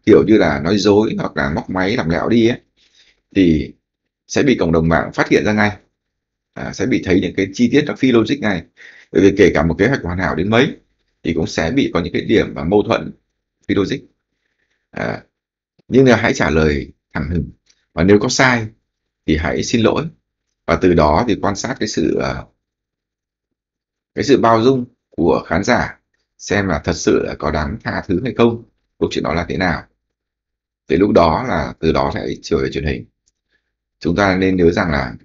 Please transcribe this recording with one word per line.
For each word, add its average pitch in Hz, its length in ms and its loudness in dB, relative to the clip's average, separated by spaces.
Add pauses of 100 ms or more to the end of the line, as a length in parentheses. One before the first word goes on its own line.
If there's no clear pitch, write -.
kiểu 71 200 6
như 104 120 4
là 76 220 0
nói 92 180 0
dối 101 400 2
hoặc - 180 -8
là 71 140 -2
móc 90 200 -6
máy 95 260 -2
làm 90 120 -4
lẹo 82 200 -2
đi 113 200 4
ấy, 123 120 -2 (760)
thì 80 400 2 (540)
sẽ - 140 0
bị 139 180 2
cộng 85 120 0
đồng 82 160 2
mạng 78 240 0
phát - 160 -4
hiện - 160 2
ra 107 80 0
ngay. 104 240 0 (800)
À, 65 180 -10
sẽ 95 140 -4
bị 107 180 -2
thấy 95 160 2
những 92 140 -4
cái 95 200 -2
chi 120 180 2
tiết 147 140 2
nó 104 80 -4
phi 131 180 0
logic 110 280 0
ngay. 98 220 -4 (500)
Bởi - 100 2
vì 98 160 6
kể 92 160 6
cả 76 80 2
một 82 160 0
kế 98 80 2
hoạch 131 160 -2
hoàn 87 160 -6
hảo 80 160 -4
đến 90 160 -2
mấy 120 260 2 (460)
thì 82 120 -4
cũng 80 120 -2
sẽ 82 240 -4
bị 135 240 0
có 87 60 -2
những 82 120 -6
cái - 100 -4
điểm 92 320 0
mà 67 100 -8
mâu 98 180 2
thuẫn 98 300 -4 (560)
phi 101 60 -2
logic. 98 240 -2 (920)
À, 55 320 -8 (640)
nhưng 120 160 4
mà 113 120 6
hãy 104 180 0
trả 90 160 -2
lời 76 420 0 (200)
thẳng 71 180 -6
thừng. 82 200 -4 (420)
Và 80 120 -2
nếu 101 140 8
có 117 100 -2
sai 123 380 0 (600)
thì 80 100 2
hãy 76 260 -4
xin 117 180 -2
lỗi. 110 240 2 (640)
Và 82 100 2
từ 90 180 2
đó 76 340 4
thì 98 140 -2
quan 98 140 -4
sát 120 240 -8
cái 110 80 -4
sự, - 300 -2
à, 65 260 -6 (1700)
cái 110 100 -4
sự 120 160 4
bao 113 220 4
dung 127 220 2 (260)
của 80 360 0
khán 98 180 -2
giả, 104 340 -2 (400)
xem 98 300 -2
là 76 160 -2
thật 90 80 0
sự - 320 0
là 60 100 -8
có 71 160 -6
đáng 76 340 -4
tha 95 220 -6
thứ 90 180 -2
hay 117 120 -6
không, 117 280 0 (340)
câu - 140 -2
chuyện - 120 -6
đó 71 100 -4
là 85 140 -4
thế 65 80 -8
nào. 78 260 -2 (1080)
Thì 67 80 2
lúc 101 160 2
đó 87 360 4
là 76 300 -4
từ 80 140 0
đó 69 220 -2
sẽ - 120 -8 (160)
trở 82 200 -2
về 65 100 -4
truyền 78 140 -6
hình. 62 180 -4 (960)
Chúng 85 160 -2
ta 98 200 2
nên 92 200 2
nhớ 85 140 4
rằng 87 200 -2
là 65 240 -4 (100)